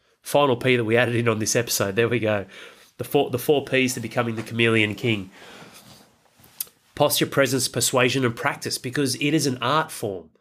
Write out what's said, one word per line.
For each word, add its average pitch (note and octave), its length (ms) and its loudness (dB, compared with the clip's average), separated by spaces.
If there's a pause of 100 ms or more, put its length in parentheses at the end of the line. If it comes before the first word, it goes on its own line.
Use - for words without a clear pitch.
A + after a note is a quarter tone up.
(220)
Final C#3+ 360 2
P B2+ 180 2
that A#2+ 80 0
we A2+ 140 2
added A#2+ 180 2
in A#2 140 2
on G#2+ 100 0
this G#2+ 160 -2
episode. G2+ 400 -2
There A#2 140 2
we A#2+ 100 0
go. G#2 260 0 (520)
The - 60 -8
four, - 260 0
the A#2+ 100 -4
four C#3 240 2
Ps C3 300 0
to - 60 -6
becoming A#2 360 -4
the A2 80 -6
chameleon A2+ 520 2
king. G2+ 340 -2 (1700)
Posture, D3 300 2
presence, C3 420 0
persuasion, B2+ 560 2
and B2 120 0
practice, - 420 -4
because B2+ 380 -4
it D3 180 0
is C#3+ 140 0
an B2 140 -2
art D3 300 0
form. F#2 380 -8 (120)